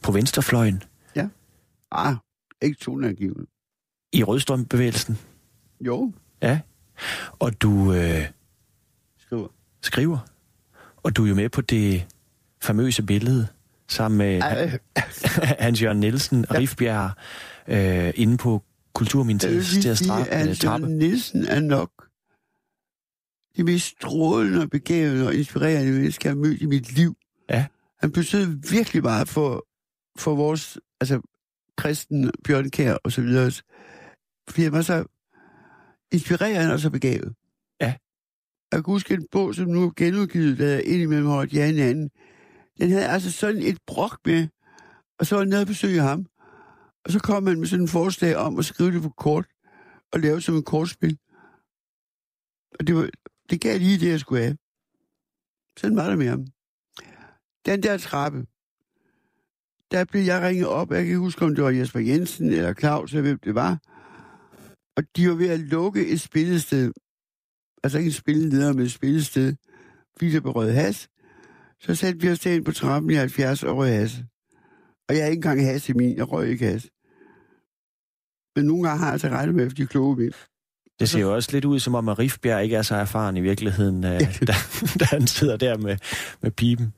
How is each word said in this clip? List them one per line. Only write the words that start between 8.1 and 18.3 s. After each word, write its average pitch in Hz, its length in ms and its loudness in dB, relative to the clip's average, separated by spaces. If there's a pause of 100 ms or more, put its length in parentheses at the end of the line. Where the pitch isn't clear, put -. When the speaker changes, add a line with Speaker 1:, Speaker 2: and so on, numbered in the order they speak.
Speaker 2:
Skriver. 113 300 -10 (340)
Speaker 1:
skriver. 151 360 0 (760)
Og - 200 -2
du 113 100 4
er 104 40 4
jo 98 60 4
med 104 140 2
på - 120 -2
det 101 460 0 (540)
famøse 117 420 0
billede 110 440 2 (400)
sammen 110 300 0
med 101 240 2
Speaker 2:
Ej. 143 380 -2 (160)
Speaker 1:
<laughs> - 680 0
Hans 117 160 2
Jørgen 107 180 2
Nielsen, 117 540 2
Speaker 2:
Ja. - 60 2
Speaker 1:
Rifbjerg, 110 520 0 (560)
øh, 90 480 2
inde 117 220 4